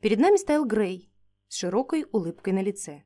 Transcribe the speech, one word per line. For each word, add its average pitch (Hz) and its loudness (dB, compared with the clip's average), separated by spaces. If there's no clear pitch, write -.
перед 214 2
нами 392 6
стоял 302 0
Грей 202 -4
с - -14
широкой 269 -2
улыбкой 180 -4
на 190 0
лице. 190 -8